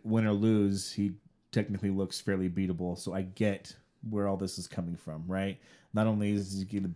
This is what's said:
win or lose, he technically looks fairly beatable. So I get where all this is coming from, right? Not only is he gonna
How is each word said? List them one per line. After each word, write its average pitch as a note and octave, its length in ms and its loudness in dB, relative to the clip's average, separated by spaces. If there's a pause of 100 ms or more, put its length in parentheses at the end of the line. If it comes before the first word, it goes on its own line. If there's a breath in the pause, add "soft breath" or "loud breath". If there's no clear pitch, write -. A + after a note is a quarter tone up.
win A2 220 4
or G#2+ 80 4
lose, G2+ 580 4
he G2+ 200 0 (400)
technically G2+ 360 0
looks F#2+ 320 0
fairly F#2+ 300 0
beatable. F2+ 480 -2
So F#2 160 -6
I F#2+ 80 -2
get G2 520 -2 (360)
where G2+ 180 0
all F#2+ 80 0
this F#2+ 220 -4
is F2+ 80 -8
coming E2+ 300 -6
from, D#2 300 -10
right? F#2+ 320 -2 (360 soft breath)
Not G#2+ 120 4
only G#2 260 2
is G2 260 0 (100)
he G#2 120 -2
gonna F#2 160 -2